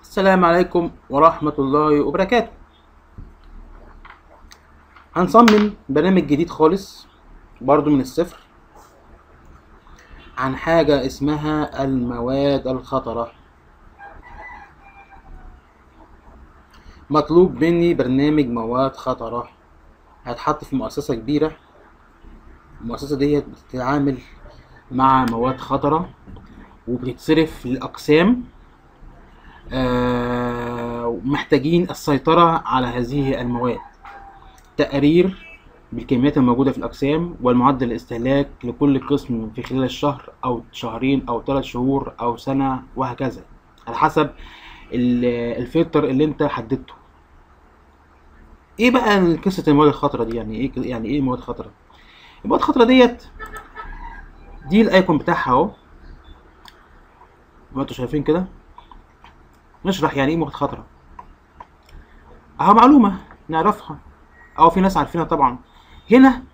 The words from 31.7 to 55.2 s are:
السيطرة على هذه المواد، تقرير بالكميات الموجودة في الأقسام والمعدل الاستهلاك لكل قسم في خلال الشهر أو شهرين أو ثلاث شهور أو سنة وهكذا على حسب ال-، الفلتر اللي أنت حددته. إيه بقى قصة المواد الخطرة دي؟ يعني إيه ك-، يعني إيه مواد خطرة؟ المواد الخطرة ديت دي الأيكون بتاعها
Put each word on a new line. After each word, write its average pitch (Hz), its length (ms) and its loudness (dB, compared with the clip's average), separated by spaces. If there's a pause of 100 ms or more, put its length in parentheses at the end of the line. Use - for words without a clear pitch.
السيطرة 165 760 2
على 127 220 -2
هذه 127 540 -4
المواد، 120 380 -4 (1000)
تقرير 170 800 0 (320)
بالكميات 127 460 0
الموجودة 131 340 2
في - 60 -6
الأقسام 156 640 -4
والمعدل 123 500 2
الاستهلاك 127 580 -2 (140)
لكل 131 440 0
قسم 117 480 -4
في 120 80 -10
خلال 131 200 -4
الشهر 131 460 -6 (140)
أو 120 280 -4
شهرين 123 580 -4
أو 117 140 -6
ثلاث 135 200 -4
شهور 131 560 -4
أو 117 180 -4
سنة 135 460 -4 (120)
وهكذا 127 460 -6 (460)
على 113 100 -10
حسب 156 320 0 (640)
ال-، 120 640 -2
الفلتر 156 440 0
اللي 135 220 2
أنت 151 180 -2
حددته. 131 500 -6 (1900)
إيه 240 120 4
بقى 202 440 2
قصة 180 320 -4
المواد 147 200 6
الخطرة 139 360 0
دي؟ 113 140 -6
يعني 110 180 -8
إيه 135 160 -4
ك-، - 60 -8
يعني 117 320 -6
إيه 143 120 -2
مواد 127 180 -2
خطرة؟ 113 320 -12 (760)
المواد - 140 0
الخطرة 254 240 2
ديت 247 400 4 (1400)
دي 185 160 4
الأيكون 185 360 2
بتاعها 143 340 -4